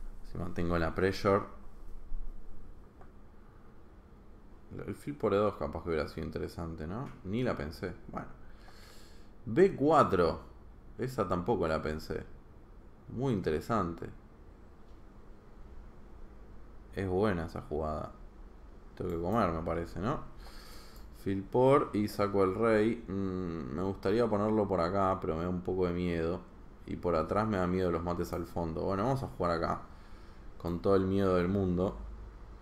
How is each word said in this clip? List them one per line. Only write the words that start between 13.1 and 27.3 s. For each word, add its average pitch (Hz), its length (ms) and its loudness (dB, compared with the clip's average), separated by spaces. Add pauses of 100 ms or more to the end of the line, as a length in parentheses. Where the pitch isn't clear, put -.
interesante. 85 760 0 (2750)
Es 95 140 -2
buena 90 380 2
esa 85 160 -8
jugada. 78 500 -4 (840)
Tengo 90 160 -4
que 85 100 -2
comer, 98 300 2
me 82 100 -2
parece, 82 400 -2
¿no? 123 180 0 (1040)
Fil 98 200 0
por 131 500 6
y 104 160 2
saco 101 340 4
el 95 120 4
rey. 113 520 4
Mm, 90 680 -2
me 85 80 -2
gustaría 98 440 2
ponerlo 107 400 4
por 90 140 4
acá, 95 400 4
pero 82 160 0
me 85 60 0
da 90 60 0
un 90 120 0
poco 92 260 2
de 87 60 2
miedo. 87 480 0 (440)
Y - 120 -6
por 87 180 2
atrás 104 320 2